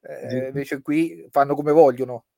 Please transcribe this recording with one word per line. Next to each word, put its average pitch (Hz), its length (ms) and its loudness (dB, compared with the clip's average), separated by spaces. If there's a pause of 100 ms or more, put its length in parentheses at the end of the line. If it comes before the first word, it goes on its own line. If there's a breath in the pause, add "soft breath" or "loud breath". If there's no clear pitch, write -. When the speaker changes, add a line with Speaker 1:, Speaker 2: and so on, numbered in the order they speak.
Speaker 1:
eh, 139 200 -14
Speaker 2:
Sì. 127 80 -6 (120)
Speaker 1:
invece 139 320 -8
qui 165 500 -4
fanno 143 240 2
come 147 180 -2
vogliono. 127 520 4 (140)